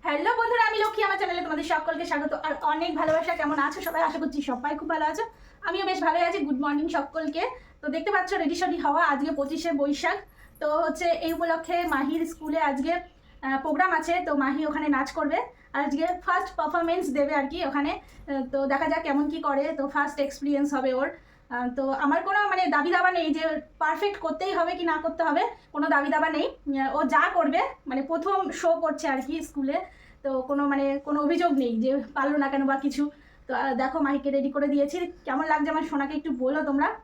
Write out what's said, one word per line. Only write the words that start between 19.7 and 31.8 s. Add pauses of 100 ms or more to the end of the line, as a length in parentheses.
তো
ফার্স্ট
এক্সপিরিয়েন্স
হবে
ওর। (400)
আহ,
তো
আমার
কোনো
মানে
দাবি
দাবা
নেই
যে (340)
পারফেক্ট
করতেই
হবে
কি
না
করতে
হবে, (300)
কোনো
দাবি
দাবা
নেই।
আহ,
ও
যা
করবে, (260)
মানে
প্রথম
শো
করছে
আর
কি
স্কুলে, (380)
তো
কোনো
মানে
কোনো
অভিযোগ
নেই